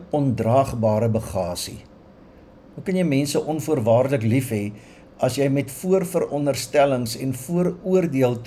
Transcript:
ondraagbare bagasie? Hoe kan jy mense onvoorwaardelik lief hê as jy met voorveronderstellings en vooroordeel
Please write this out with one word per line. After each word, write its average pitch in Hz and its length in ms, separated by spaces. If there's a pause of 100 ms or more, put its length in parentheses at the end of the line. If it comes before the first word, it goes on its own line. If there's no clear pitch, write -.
(100)
ondraagbare 117 1000
bagasie? 92 720 (920)
Hoe - 120
kan 185 100
jy 185 80
mense 143 360 (120)
onvoorwaardelik 131 720
lief 123 300
hê 104 160 (500)
as - 160
jy 139 160
met - 220
voorveronderstellings 143 1500
en 135 160
vooroordeel 170 1080